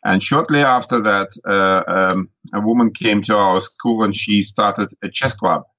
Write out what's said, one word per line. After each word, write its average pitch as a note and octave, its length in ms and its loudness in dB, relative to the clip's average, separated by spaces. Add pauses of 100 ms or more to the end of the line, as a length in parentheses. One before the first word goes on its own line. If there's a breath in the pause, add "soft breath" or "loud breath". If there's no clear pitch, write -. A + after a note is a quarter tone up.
And G2 180 2
shortly D3+ 380 0
after B2+ 420 2
that, G2+ 260 0 (180)
uh, F#2+ 380 2 (280)
um, F#2+ 180 -4 (240)
a G2+ 60 -4
woman A2+ 320 2
came G#2+ 300 0
to G#2+ 140 0
our G#2 240 2
school A2+ 440 -2
and G2+ 100 0
she G#2 280 0
started G#2+ 480 -2 (120)
a G2+ 80 -8
chess C3+ 240 -4
club. - 300 -2 (140)